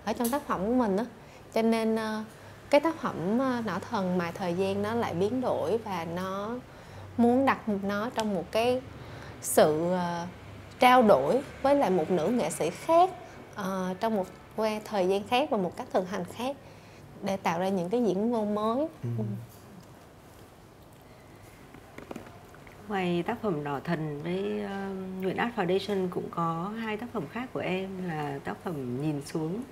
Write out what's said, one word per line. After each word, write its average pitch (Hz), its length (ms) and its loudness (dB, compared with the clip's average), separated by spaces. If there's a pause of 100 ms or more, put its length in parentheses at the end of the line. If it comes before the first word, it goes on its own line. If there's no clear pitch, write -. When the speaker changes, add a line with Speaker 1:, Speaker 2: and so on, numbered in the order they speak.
Speaker 1:
ở 214 80 -2
trong 233 180 0
tác 285 160 0
phẩm 185 200 0
của 233 80 2
mình 220 220 4
á. 226 80 0 (500)
Cho 220 80 4
nên, 226 340 2
ờ, 220 260 -4 (500)
cái 294 80 10
tác 320 160 0
phẩm, 190 420 0
ờ, 254 280 2
Nỏ 185 120 -2 (120)
Thần 185 280 2
Mài 170 140 0
Thời 175 220 -2
Gian 196 280 0
nó 214 120 -2
lại 208 200 0
biến 214 260 2
đổi 165 380 2
và 185 280 -4 (100)
nó 190 340 -4 (640)
muốn 247 300 6
đặt 220 120 4 (240)
nó 202 320 -2
trong 214 200 0
một 165 180 -2
cái 247 280 2 (600)
sự, 170 500 6
ờ, 175 340 -2 (520)
trao 254 240 10
đổi 180 380 6 (220)
với 277 120 6
lại 269 160 4
một 180 200 2
nữ 170 180 2
nghệ 233 220 0
sĩ 160 200 -2
khác, 339 400 6 (440)
ờ, 185 460 -2
trong 226 160 2
một 180 100 0 (300)
que 214 280 0
thời 190 240 2
gian 202 200 2
khác 262 220 4
và 240 60 2
một 196 200 0
cách 254 160 -8
thực 185 180 0
hành 190 140 -4
khác 262 320 -6 (680)
để 196 140 0
tạo 170 220 -2
ra 190 100 2
những 180 220 0
cái 240 140 2
diễn 202 260 2
ngôn 208 240 0
mới. 220 260 0 (220)
Speaker 2:
Ừ. 120 60 -4 (100)
Speaker 1:
Ừ. 214 60 -2 (3750)
Speaker 3:
Ngoài 175 380 0
tác 233 160 -4
phẩm 156 220 0
Nỏ 143 200 -4
Thần 156 380 -2
với, 202 400 -2
ờ, 196 260 -6 (320)
Nguyễn 185 160 0
Art - 200 -2
Foundation 190 540 0
cũng 170 200 -4
có 170 500 -2
hai 214 160 -4
tác 143 160 -8
phẩm 196 100 -4 (100)
khác 247 200 -6
của 143 80 -4
em 185 480 -4
là 147 360 -4
tác 98 200 -6
phẩm 135 380 -4
Nhìn 147 240 0
Xuống 170 460 -4